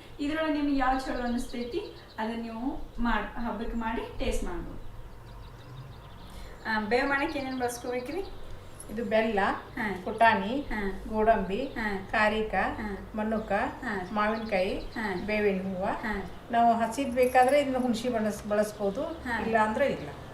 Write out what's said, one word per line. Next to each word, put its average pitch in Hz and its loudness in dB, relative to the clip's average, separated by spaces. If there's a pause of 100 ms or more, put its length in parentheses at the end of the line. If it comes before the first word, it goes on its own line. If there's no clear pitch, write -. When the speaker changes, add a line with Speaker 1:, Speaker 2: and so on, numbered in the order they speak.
(200)
Speaker 1:
ಇದ್ರೊಳಗೆ 302 0
ನಿಮ್ಗೆ 285 2
ಯಾವ 269 4
ಚಲೋ 254 -4
ಅನಿಸ್ತೈತಿ 240 -4 (220)
ಅದನ್ನ 226 -4
ನೀವು 233 -4 (120)
ಮಾಡ್-, 226 0
ಹಬ್ಬಕ್ಕೆ 226 -4
ಮಾಡಿ 226 -4
ಟೇಸ್ಟ್ - 2
ಮಾಡ್ಬೋದು. - -6 (1800)
ಆ, 214 2
ಬೇವು 247 2
ಮಾಡಕ್ಕೆ 285 0
ಏನೇನ್ 262 -4
ಬಳಸ್ಕೋಬೇಕ್ರಿ? 247 -4 (680)
Speaker 2:
ಇದು 220 -4
ಬೆಲ್ಲ, 220 4
Speaker 1:
ಹಾ. 214 -2
Speaker 2:
ಪುಟಾಣಿ, 226 4
Speaker 1:
ಹಾ. 208 -4
Speaker 2:
ಗೋಡಂಬಿ, 214 4
Speaker 1:
ಹಾ. 208 -4
Speaker 2:
ಕಾರಿಕ, 214 2
Speaker 1:
ಹಾ. 214 0 (180)
Speaker 2:
ಮಣ್ಣುಕ, 214 0
Speaker 1:
ಹಾ. 208 -2
Speaker 2:
ಮಾವಿನಕಾಯಿ, 214 0
Speaker 1:
ಹಾ. 196 -4
Speaker 2:
ಬೇವಿನ 208 2
ಹೂವ. 190 -2
Speaker 1:
ಹಾ. 208 -4 (200)
Speaker 2:
ನಾವು 233 8
ಹಸಿದ್ 240 0
ಬೇಕಾದ್ರೆ 254 8
ಇದನ್ನ 262 0
ಹುಣಸಿ 247 0
ಬಳಸ್-, 214 0
ಬಳಸ್ಬೋದು, 208 0
Speaker 1:
ಹಾ. 254 -4
Speaker 2:
ಇಲ್ಲ 226 2
ಅಂದ್ರೆ 226 4
ಇಲ್ಲ. 147 -2 (260)